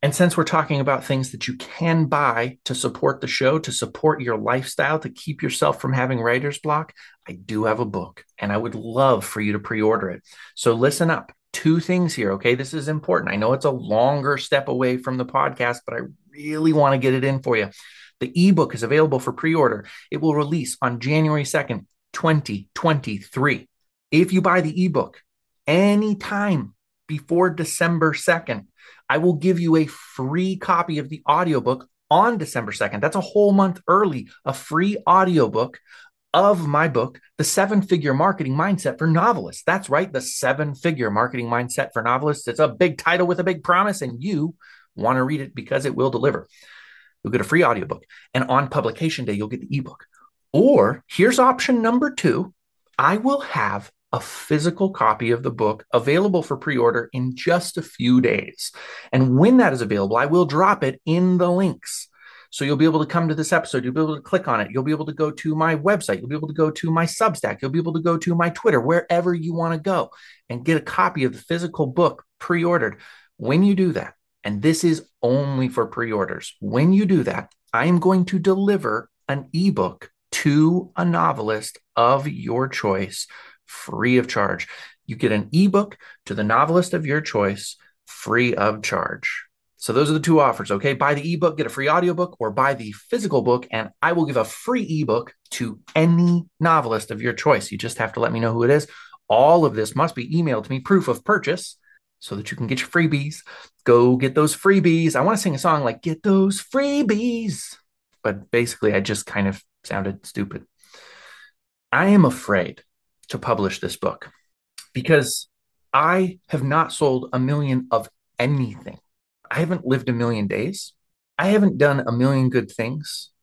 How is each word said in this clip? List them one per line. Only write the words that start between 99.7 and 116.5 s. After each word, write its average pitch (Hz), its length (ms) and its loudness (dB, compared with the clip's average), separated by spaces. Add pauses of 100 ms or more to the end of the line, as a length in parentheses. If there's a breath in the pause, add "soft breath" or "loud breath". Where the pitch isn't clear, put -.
this 107 200 -4
must 156 200 0
be 123 140 -8
emailed 147 340 -2
to - 80 -10
me, 131 80 -4
proof 180 280 2
of 120 160 -2
purchase, - 540 -2 (420 soft breath)
so - 160 -12
that 101 140 -10
you - 80 -8
can 120 80 -6
get 127 140 -4
your - 100 -8
freebies. 151 480 0 (460 loud breath)
Go 123 320 6
get 131 180 0
those 151 220 2
freebies. 165 600 4
I 127 60 2
wanna 202 160 2
sing 196 160 -2
a 135 60 -4
song 156 240 2
like, 120 180 -2
"Get 160 220 -6
those 196 400 2
freebies." 233 1120 -2 (480)
But 101 260 -6
basically, 120 440 0
I 98 80 2
just 101 260 -4
kind 101 200 -2
of 95 160 -6 (200)
sounded 98 420 -8
stupid. 101 400 -10 (1300 loud breath)
I 151 160 4
am 196 180 8
afraid 95 580 -2 (440)
to - 100 -10
publish 101 420 -2
this - 180 -8
book - 340 -6 (600)
because 143 540 0 (460)
I 180 540 2
have 139 160 -4